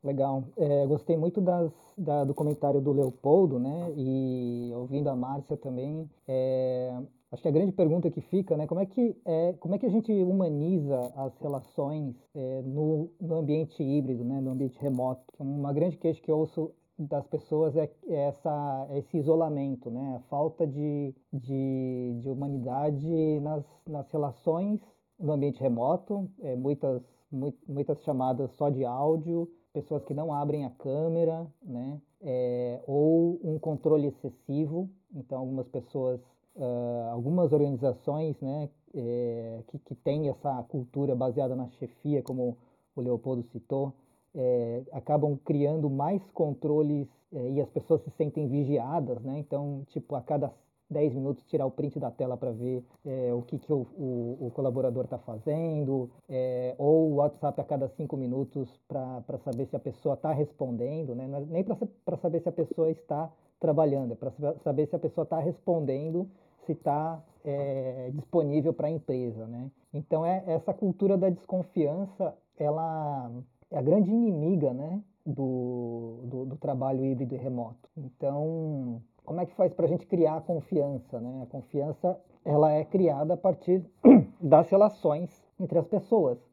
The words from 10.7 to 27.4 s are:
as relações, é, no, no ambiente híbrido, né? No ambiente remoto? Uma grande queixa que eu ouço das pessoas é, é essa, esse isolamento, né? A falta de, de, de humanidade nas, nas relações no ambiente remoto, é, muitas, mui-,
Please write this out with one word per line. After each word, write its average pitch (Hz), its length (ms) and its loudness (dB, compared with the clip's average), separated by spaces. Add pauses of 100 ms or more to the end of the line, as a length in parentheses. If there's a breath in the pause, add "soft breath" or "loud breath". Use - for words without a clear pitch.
as 135 220 -6
relações, 143 760 -4 (220)
é, 131 260 -6
no, 151 480 0 (120)
no 165 160 -2
ambiente 151 440 0
híbrido, 135 440 0
né? 135 160 -2
No 131 100 -2
ambiente 131 300 -2
remoto? 127 420 -2 (160)
Uma 143 320 -4
grande 156 240 2
queixa 160 260 -2
que - 100 -10
eu 156 80 4
ouço 156 320 -2 (280)
das 147 280 -4
pessoas 156 480 0
é, 156 160 0 (160)
é 185 140 -2
essa, 143 720 -4
esse 143 240 -4
isolamento, 143 760 0
né? 131 240 -6
A 123 40 -8 (100)
falta 151 360 -2
de, 143 480 -4 (200)
de, 131 880 -4
de 131 80 -6
humanidade 143 1120 -2
nas, 147 240 -4 (240)
nas 147 220 -8
relações 165 680 -2 (400)
no 151 140 0
ambiente 143 280 0
remoto, 156 680 0 (140)
é, 139 140 -6
muitas, 135 460 0 (300)
mui-, 139 220 -4 (140)